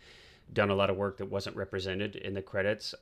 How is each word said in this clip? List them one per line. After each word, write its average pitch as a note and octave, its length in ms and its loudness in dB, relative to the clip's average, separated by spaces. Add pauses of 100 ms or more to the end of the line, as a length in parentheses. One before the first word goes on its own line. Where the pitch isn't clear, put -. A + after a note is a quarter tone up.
(520)
done G#2 180 4
a G2 40 4
lot G2 140 6
of F#2+ 80 2
work G2 220 -2
that G2 80 -6
wasn't G2 300 -4
represented G2 600 -2
in G2 160 -6
the G2 100 -4
credits G2+ 600 0